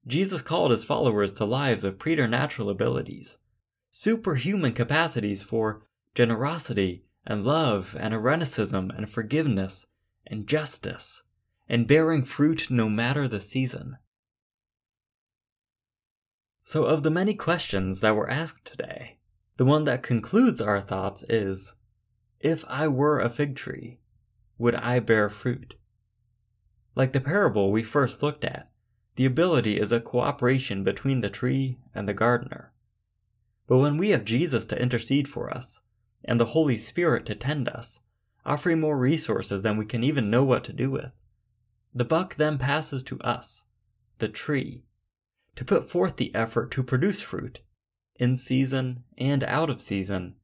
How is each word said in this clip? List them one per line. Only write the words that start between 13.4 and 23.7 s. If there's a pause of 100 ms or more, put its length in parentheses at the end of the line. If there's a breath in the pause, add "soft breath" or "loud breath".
So
of
the
many
questions
that
were
asked
today, (380)
the
one
that
concludes
our
thoughts
is, (680)
"If
I
were
a
fig
tree, (560)